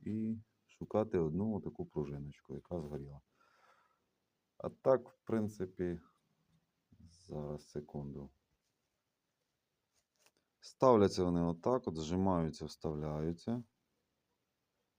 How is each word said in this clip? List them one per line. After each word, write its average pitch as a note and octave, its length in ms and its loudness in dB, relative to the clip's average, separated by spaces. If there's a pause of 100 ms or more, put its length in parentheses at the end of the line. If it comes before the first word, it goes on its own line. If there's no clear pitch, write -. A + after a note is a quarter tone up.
і A2 320 -4 (300)
шукати G#2 520 0
одну F2+ 420 0
таку D#2+ 240 -8
пружиночку, C#2+ 680 -8
яка E2 280 -8
згоріла. C#2+ 400 -10 (1400)
А - 120 -6
так, B2+ 400 2
в - 140 -20
принципі, F#2+ 760 -2 (1000)
зараз, D2 720 -10
секунду. C#2+ 600 -10 (2250)
Ставляться G2+ 640 6
вони F2 180 2
отак, E2+ 460 0
от, E2 100 -6
зжимаються, E2+ 680 0
вставляються. D#2 1000 -4 (1400)